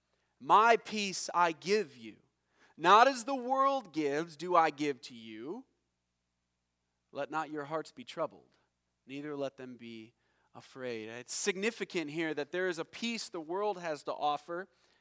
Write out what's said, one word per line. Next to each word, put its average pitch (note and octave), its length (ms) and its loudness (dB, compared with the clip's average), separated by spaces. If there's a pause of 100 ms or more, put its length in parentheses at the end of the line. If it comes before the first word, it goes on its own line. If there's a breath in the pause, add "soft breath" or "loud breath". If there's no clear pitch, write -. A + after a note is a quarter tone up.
(400)
My G#3 380 8
peace G#3 540 -4
I F3 200 4
give D#3 440 -2
you. A2+ 200 -16 (600 soft breath)
Not G3 320 8
as B3 180 -2
the C#4 100 -2
world C4 580 0
gives, D#3 420 -2
do F3 200 0
I D#3+ 160 6
give C#3+ 300 -4
to - 120 -16
you. A#2 500 -12 (1500)
Let C#3+ 180 -8
not D3+ 220 -6
your D3 140 -8
hearts D#3 260 -8
be B2 120 -18
troubled, A2+ 460 -8 (560)
neither C#3+ 300 -10
let C#3 220 -6
them B2+ 200 -14
be A#2 360 -16 (420)
afraid." A#2+ 540 -10
It's A#2+ 260 -12
significant F#3+ 720 -2
here D#3 240 -2
that C#3+ 180 -4
there F#3 160 0
is E3 120 -4
a D#3 60 -4
peace - 440 -6
the F3 100 -10
world F3+ 400 -4
has D#3+ 240 -6
to C#3+ 100 -4
offer, E3+ 540 -4 (340 soft breath)